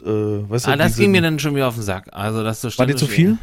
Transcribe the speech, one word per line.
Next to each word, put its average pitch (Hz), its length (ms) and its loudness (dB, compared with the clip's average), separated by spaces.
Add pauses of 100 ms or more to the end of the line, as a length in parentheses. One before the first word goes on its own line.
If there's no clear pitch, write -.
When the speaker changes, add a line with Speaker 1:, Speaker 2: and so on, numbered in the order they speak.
Speaker 1:
äh, 104 420 -2
weißt 120 200 -2
du, - 20 4
Speaker 2:
Ah, 139 60 2
das 160 160 2
Speaker 1:
diese 208 100 2
Speaker 2:
ging 202 80 4
mir 185 120 4
dann 156 180 0
schon 147 160 -2
wieder 135 100 0
auf 117 80 -2
den 117 80 -8
Sack. 95 300 -6
Also, 110 320 -4
dass 110 160 -4
du 123 80 -6
Speaker 1:
War 127 180 0
dir 139 100 2
Speaker 2:
ständig - 20 -
Speaker 1:
zu 139 100 2
viel? 202 340 4